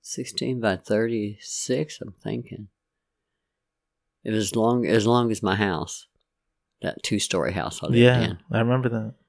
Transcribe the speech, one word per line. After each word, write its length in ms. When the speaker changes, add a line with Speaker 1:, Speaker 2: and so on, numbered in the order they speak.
Speaker 1:
sixteen 580
by 160
thirty-six, 1300
I'm 100
thinking. 560
It 100
was 240
long, 300
as 200
long 240
as 120
my 140
house, 500
that 200
two-story 500
house 300
I 40
lived 120
Speaker 2:
Yeah, 240
Speaker 1:
in. 160
Speaker 2:
I 60
remember 320
that. 240